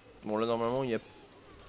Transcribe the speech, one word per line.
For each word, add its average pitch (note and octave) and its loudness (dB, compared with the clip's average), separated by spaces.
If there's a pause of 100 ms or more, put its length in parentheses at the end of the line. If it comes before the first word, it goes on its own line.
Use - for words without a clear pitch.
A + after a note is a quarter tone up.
(240)
bon G#2+ 2
là A2+ 4
normalement A#2 4
il B2+ 2
y A2+ 4
a - 2 (720)